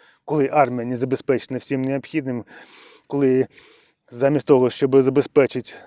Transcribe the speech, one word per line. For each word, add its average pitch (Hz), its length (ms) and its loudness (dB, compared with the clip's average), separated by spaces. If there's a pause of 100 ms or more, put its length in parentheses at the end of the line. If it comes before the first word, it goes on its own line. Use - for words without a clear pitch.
(260)
коли 143 260 -2
армія 123 380 0
не 127 80 -6
забезпечена 127 600 -4
всім 131 240 -6
необхідним, 131 640 -6 (640)
коли 131 400 2 (680)
замість 139 320 0
того, 127 240 6
щоб 135 320 2
забезпечити 131 720 0 (140)